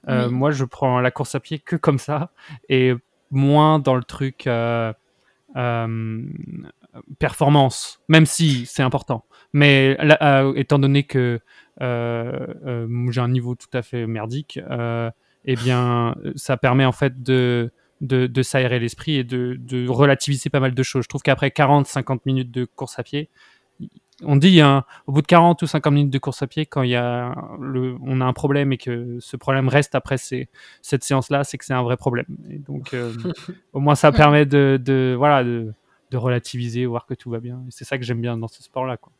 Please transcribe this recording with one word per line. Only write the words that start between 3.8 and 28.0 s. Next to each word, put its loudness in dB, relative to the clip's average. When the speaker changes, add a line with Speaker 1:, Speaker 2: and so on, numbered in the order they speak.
Speaker 1:
dans 0
le -4
truc, -10
euh, -2
euh, -4
performance, 0
même 8
si 0
c'est -4
important. -2
Mais 6
là, 6
euh, 4
étant 2
donné 4
que, 0
euh, -4
euh, -4
j'ai -2
un 0
niveau -2
tout -18
à -4
fait -6
merdique, -8
euh, -4
eh 0
bien, 0
ça -4
permet 2
en 2
fait -2
de, 0
de, 0
de 0
s'aérer 0
l'esprit -4
et 0
de, -4
de -6
relativiser 2
pas 0
mal 0
de -2
choses. -2
Je -12
trouve -8
qu'après 0
quarante, 4
cinquante -6
minutes -2
de -4
course -12
à -8
pied, -8
on 2
dit, 8
hein, 6
au -6
bout 2
de -6
quarante 6
ou -2
cinquante 0
minutes 2
de -2
course -6
à -4
pied, -6
quand -4
il 0
y 0
a -4
le, -6